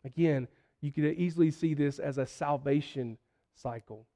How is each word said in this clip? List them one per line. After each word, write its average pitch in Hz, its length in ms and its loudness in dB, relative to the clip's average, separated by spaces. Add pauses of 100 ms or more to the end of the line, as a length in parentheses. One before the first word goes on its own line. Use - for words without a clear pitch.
Again, 139 420 2 (320)
you 143 140 -6
could 151 100 0
easily 165 480 2
see 160 220 0
this 143 260 0
as 135 180 -4
a 135 80 0
salvation 139 920 -2 (380)
cycle. 113 600 -10